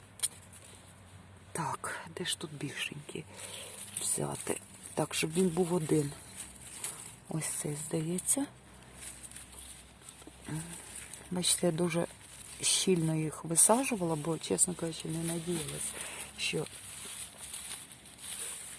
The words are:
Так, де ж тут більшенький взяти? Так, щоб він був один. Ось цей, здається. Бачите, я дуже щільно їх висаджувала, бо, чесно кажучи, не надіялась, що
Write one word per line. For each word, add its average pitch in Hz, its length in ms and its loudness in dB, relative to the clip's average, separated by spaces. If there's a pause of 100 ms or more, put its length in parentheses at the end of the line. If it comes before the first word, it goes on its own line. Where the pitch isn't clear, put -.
(1500)
Так, - 480 -2 (180)
де 180 80 -2
ж - 140 0
тут 151 140 -8
більшенький 143 720 -4 (800)
взяти? - 580 2 (340)
Так, 151 200 2
щоб 160 200 2
він 185 160 8
був 170 240 4
один. 156 380 4 (1160)
Ось 156 180 0
цей, - 280 -2
здається. 165 680 2 (2750)
Бачите, 175 360 4
я 175 40 6
дуже 165 360 2 (540)
щільно 160 540 6
їх 156 300 0
висаджувала, 185 720 6
бо, 156 220 0
чесно 180 360 4
кажучи, 165 340 -4
не 160 160 -2
надіялась, 165 680 -2 (460)
що - 280 0 (2250)